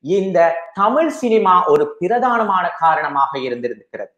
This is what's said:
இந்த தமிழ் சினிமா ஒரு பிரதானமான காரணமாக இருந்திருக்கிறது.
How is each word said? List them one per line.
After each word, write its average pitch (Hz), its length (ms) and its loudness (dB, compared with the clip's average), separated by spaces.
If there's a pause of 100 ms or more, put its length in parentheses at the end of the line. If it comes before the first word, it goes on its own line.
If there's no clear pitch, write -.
இந்த 190 340 0 (360)
தமிழ் 262 380 0
சினிமா 214 420 2 (120)
ஒரு 147 260 2
பிரதானமான 214 720 0 (100)
காரணமாக 147 640 0
இருந்திருக்கிறது. 120 800 -8